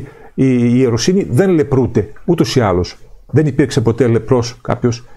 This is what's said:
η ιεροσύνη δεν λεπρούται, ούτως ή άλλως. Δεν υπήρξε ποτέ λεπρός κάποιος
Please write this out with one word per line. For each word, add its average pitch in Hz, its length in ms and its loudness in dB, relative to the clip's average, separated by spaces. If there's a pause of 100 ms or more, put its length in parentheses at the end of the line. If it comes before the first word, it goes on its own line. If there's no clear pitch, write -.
(340)
η 123 440 2
ιεροσύνη 131 540 0
δεν 180 180 2
λεπρούται, 131 640 0 (140)
ούτως 165 300 0
ή 127 60 2
άλλως. 90 360 0 (300)
Δεν 156 180 2
υπήρξε 139 360 0
ποτέ 117 260 0
λεπρός 117 540 0
κάποιος 120 440 -4 (120)